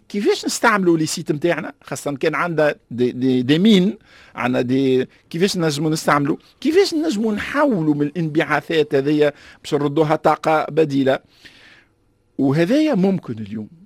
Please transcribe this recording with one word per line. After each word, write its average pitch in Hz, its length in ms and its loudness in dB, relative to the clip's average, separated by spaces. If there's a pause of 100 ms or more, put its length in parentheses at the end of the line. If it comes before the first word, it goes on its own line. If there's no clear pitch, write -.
كيفاش 247 360 -2
نستعملوا 202 520 2
لي 156 80 0
سيت 165 260 -8
متاعنا، 160 420 -4 (100)
خاصة - 280 -8
كان 151 240 -2
عندها 156 400 0 (160)
دي، 123 200 0
دي، 127 300 0
دي 139 180 2
مين، 196 380 4 (380)
عندنا 127 260 -2
دي، 131 460 2 (220)
كيفاش 185 280 -2
نجموا 160 320 -2
نستعملوا، 147 480 0 (240)
كيفاش 349 320 2
نجموا 240 400 -2
نحولوا 202 600 0
من 147 60 -2
الانبعاثات 151 920 -2
هذيا 147 380 2 (300)
باش - 100 -6
نردوها 147 420 0
طاقة 156 560 0
بديلة. 139 480 0 (1160)
وهذايا 175 580 2
mumkun 185 380 -2
اليوم، 107 340 -10 (180)